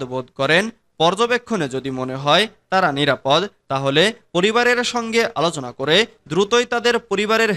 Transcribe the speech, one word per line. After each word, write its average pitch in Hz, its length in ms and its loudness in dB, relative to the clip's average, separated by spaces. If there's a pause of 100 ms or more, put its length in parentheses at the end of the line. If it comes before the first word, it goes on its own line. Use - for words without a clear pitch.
বোধ 127 300 -6
করেন, 156 300 2 (340)
পর্যবেক্ষণে 220 720 0
যদি 131 220 -6
মনে 127 260 -6
হয় 147 280 2 (240)
তারা 185 240 2
নিরাপদ, 139 480 2 (280)
তাহলে 139 340 0 (300)
পরিবারের 233 520 2
সঙ্গে 233 380 -2 (120)
আলোচনা 147 380 -4
করে 147 240 0 (320)
দ্রুতই 208 380 0
তাদের 240 340 -2
পরিবারের 214 560 0